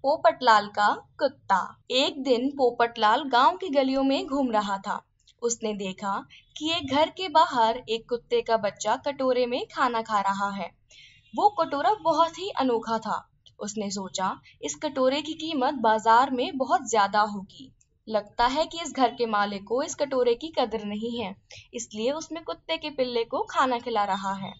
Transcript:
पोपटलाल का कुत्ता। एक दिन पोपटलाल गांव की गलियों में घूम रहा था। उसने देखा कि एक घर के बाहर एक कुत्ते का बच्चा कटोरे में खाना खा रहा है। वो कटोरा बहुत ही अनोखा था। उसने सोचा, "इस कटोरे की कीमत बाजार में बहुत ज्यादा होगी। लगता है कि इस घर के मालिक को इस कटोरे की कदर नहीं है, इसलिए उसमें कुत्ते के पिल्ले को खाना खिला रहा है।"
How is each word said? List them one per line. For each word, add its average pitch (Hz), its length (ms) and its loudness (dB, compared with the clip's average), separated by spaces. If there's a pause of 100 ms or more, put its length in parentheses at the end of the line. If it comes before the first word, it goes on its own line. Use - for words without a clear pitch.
पोपटलाल 254 640 4
का 208 260 2
कुत्ता। - 960 -2
एक 277 320 0
दिन 254 280 2
पोपटलाल 240 720 2
गांव 269 320 4
की 381 120 -8
गलियों 269 340 2
में 277 240 0
घूम 269 240 -2
रहा 202 280 -2
था। 196 240 -8 (400)
उसने 226 300 -4
देखा 202 540 -6 (300)
कि 311 160 -4
एक 294 200 -4
घर 311 180 2
के 370 180 -8
बाहर 254 600 4
एक 226 200 -4
कुत्ते 233 340 -2
का 226 140 0
बच्चा 208 400 -2
कटोरे 254 500 0
में 285 280 -4
खाना 240 280 0
खा 220 180 0
रहा 202 300 -2
है। 196 200 -8 (680)
वो 349 120 4
कटोरा 330 460 2
बहुत 330 440 2
ही 370 120 -6
अनोखा 233 480 0
था। 214 320 -6 (280)
उसने 208 320 -6
सोचा, 190 500 -6 (220)
"इस 294 120 -8
कटोरे 285 480 0
की 311 100 -8
कीमत 302 420 -2
बाजार 226 560 4
में 269 280 -2
बहुत 262 320 0
ज्यादा 208 300 2
होगी। 208 520 -6 (360)
लगता 220 380 -2
है 302 200 0
कि 330 160 -12
इस 277 100 -8
घर 247 220 2
के 233 120 -2
मालिक 202 380 -2
को 254 180 -2
इस 339 120 -6
कटोरे 254 400 0
की 311 140 -8
कदर 226 360 -2
नहीं 220 360 -6
है, 202 160 -8 (380)
इसलिए 233 380 -4
उसमें 320 320 -8
कुत्ते 330 320 -6
के 311 140 -8
पिल्ले 247 340 -2
को 277 180 -4
खाना 262 360 0
खिला 226 260 -2
रहा 196 280 -4
है।" 196 280 -8